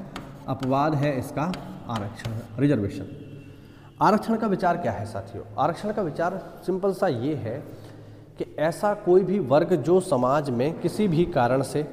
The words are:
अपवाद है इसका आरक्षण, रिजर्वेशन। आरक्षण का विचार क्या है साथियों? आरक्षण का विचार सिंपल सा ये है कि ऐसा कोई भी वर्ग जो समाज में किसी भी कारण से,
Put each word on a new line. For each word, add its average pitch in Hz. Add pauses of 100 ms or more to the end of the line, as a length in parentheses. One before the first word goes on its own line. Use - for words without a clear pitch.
(480)
अपवाद 139
है 143
इसका - (380)
आरक्षण, 110 (280)
रिजर्वेशन। 131 (920)
आरक्षण 208
का 220
विचार 175
क्या 120
है 101
साथियों? 98 (140)
आरक्षण 165
का 214
विचार 175 (260)
सिंपल 190
सा 190
ये 135
है 113 (800)
कि -
ऐसा 165
कोई 185
भी 185
वर्ग 160
जो 160
समाज 135
में 135
किसी 202
भी 170
कारण 131
से, 147